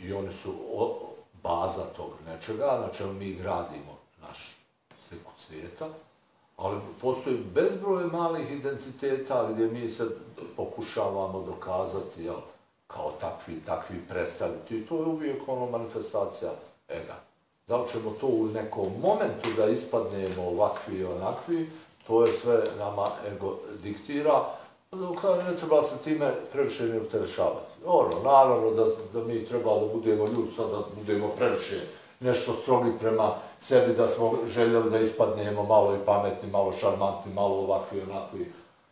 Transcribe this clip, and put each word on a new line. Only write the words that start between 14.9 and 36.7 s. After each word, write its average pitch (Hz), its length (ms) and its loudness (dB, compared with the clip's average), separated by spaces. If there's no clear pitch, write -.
je 160 100 0
uvijek, 147 420 -2
ono, 123 220 -2
manifestacija 107 840 -4
ega. - 260 -10
Da 117 100 0
li 123 100 -2
ćemo 110 240 -4
to 139 60 0
u 113 180 4
nekom 107 420 -2
momentu 185 560 2
da 107 80 6
ispadnemo 98 840 0
ovakvi 95 500 0
i 92 80 -2
onakvi, 127 640 -2
to 113 140 6
je 117 120 6
sve 117 300 4
nama 101 300 0
ego 92 220 -4
diktira. 143 640 2
Kao 190 140 4
ne 180 220 0
treba 151 260 4
se 131 200 -4
time 147 300 0
previše 127 320 -2
ni 113 140 0
opterećavati. - 760 -2
Ono, 156 380 4
naravno 127 480 8
da, 110 140 4
da 113 140 -2
mi 113 180 -2
treba 110 340 2
da 107 140 0
budemo 110 320 2
ljudi, 113 300 0
sad 107 160 -2
da 104 120 -2
budemo 104 320 0
previše 98 600 0
nešto 123 340 2
strogi 120 460 4
prema 110 360 2
sebi, 127 340 6
da 113 140 4
smo 113 260 2
željeli 113 420 4
da 113 100 4
ispadnemo 104 640 2
malo 101 320 8
i 98 100 -2
pametni, 101 460 2
malo 98 200 2